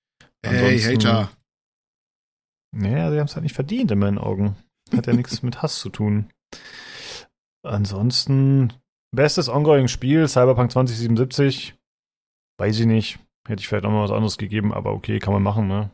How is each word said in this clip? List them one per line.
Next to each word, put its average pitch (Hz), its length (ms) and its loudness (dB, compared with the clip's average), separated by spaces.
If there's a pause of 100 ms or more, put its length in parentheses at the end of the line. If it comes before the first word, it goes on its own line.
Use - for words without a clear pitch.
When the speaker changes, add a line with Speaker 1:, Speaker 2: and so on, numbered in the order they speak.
(460)
Speaker 1:
Hey, 127 300 4
Speaker 2:
Ansonsten 113 320 2
Speaker 1:
Hater. 110 220 2 (1500)
Speaker 2:
Naja, 123 360 0
sie 151 80 0
haben's 147 160 -4
halt 160 80 -8
nicht 151 120 -4
verdient 190 360 -2
in 101 80 2
meinen 101 180 0
Augen. 101 380 -2 (400)
Hat - 120 0
ja 120 60 0
nichts - 280 0
<laughs> - 20 -18
mit 120 180 -6
Hass - 180 -4
zu - 100 -10
tun. 104 400 -2 (1400)
Ansonsten, 127 1080 2 (400)
bestes 143 360 0
Ongoing-Spiel, 143 760 2
Cyberpunk 123 440 4
zwanzig 123 260 0
siebenundsiebzig. 127 800 0 (840)
Weiß 107 200 0
ich 117 60 2
nicht. 110 340 0 (280)
Hätte 104 140 -6
ich - 60 -12
vielleicht 98 180 -4
auch 107 60 0
mal 107 120 0
was 101 80 -2
anderes 107 260 -2
gegeben, 104 360 -2
aber 104 200 -6
okay, 104 260 -4
kann 101 140 -2
man 101 100 2
machen, 104 240 0
ne? 101 260 -4